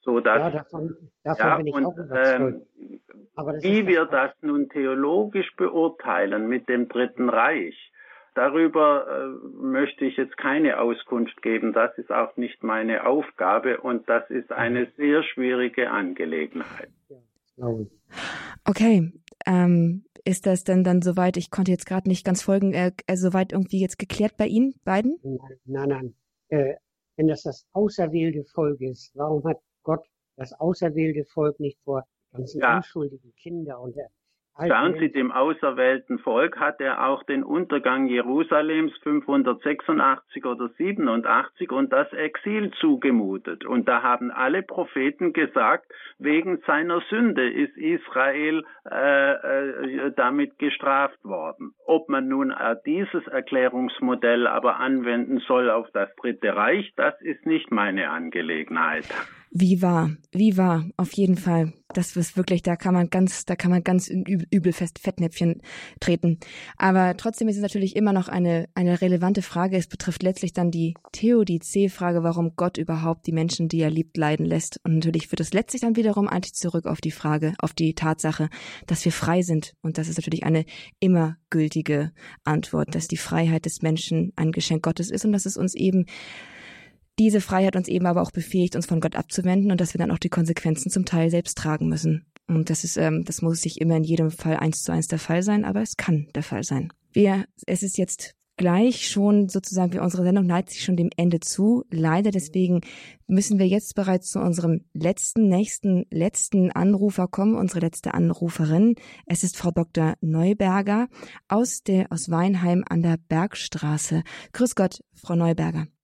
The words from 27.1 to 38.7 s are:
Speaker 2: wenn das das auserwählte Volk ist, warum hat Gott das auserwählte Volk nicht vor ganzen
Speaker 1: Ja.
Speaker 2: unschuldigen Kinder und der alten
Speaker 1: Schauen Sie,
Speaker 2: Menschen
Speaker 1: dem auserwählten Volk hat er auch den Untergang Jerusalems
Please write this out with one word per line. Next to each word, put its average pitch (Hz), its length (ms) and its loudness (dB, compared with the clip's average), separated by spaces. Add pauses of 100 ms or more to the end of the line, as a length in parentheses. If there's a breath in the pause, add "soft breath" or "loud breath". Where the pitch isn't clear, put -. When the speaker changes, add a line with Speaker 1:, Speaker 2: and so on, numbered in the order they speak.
Speaker 2:
wenn 156 120 2
das 147 140 -2
das - 300 -10
auserwählte 165 800 -2
Volk 147 280 -2
ist, 127 340 -10
warum 147 300 -4
hat 160 140 -2 (240)
Gott 160 220 -2 (320)
das 131 220 -14
auserwählte 160 680 -2
Volk 147 360 -2
nicht 143 240 -6
vor 135 200 -4 (280)
ganzen 127 280 -10
Speaker 1:
Ja. 120 160 4
Speaker 2:
unschuldigen 139 580 -8
Kinder 156 460 -12
und 123 160 -12
der 135 120 -12 (460)
alten 156 180 0
Speaker 1:
Schauen 127 220 4
Sie, 156 60 -6
Speaker 2:
Menschen 156 140 0
Speaker 1:
dem 127 180 0
auserwählten 131 880 2
Volk 131 380 0
hat 147 220 -2
er 131 280 0
auch 135 160 -2
den 139 180 -2
Untergang 139 640 0
Jerusalems 151 840 0 (100)